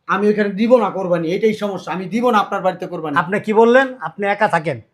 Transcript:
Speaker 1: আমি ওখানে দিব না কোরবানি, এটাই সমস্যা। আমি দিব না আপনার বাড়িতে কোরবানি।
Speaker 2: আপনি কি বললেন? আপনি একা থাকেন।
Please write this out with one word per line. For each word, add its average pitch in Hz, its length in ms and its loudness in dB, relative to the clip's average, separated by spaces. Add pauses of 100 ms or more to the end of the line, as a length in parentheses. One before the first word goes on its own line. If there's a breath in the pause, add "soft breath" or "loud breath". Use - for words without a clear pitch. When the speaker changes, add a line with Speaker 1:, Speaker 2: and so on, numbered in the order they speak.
Speaker 1:
আমি 202 220 2
ওখানে 208 200 2
দিব 220 280 4
না 202 120 2
কোরবানি, 175 420 -2
এটাই 214 220 2
সমস্যা। 185 400 -6
আমি 185 120 -6
দিব 226 240 0
না 226 80 4
আপনার 196 240 -2
বাড়িতে 180 260 -2
কোরবানি। 160 300 -4
Speaker 2:
আপনি 180 220 0
কি 214 140 -2
বললেন? 247 480 4
আপনি 180 260 -6
একা 202 200 2
থাকেন। 156 340 -2 (120)